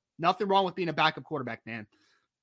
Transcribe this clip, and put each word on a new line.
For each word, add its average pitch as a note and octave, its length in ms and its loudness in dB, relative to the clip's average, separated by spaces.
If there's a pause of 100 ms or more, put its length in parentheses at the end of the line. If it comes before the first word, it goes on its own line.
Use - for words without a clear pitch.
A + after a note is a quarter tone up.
(180)
nothing F#3 300 0
wrong F#3+ 180 4
with F3 80 -4
being F3 160 -2
a D#3 40 -2
backup D#3 300 2
quarterback, B2 400 -8
man. A2 220 -10 (560)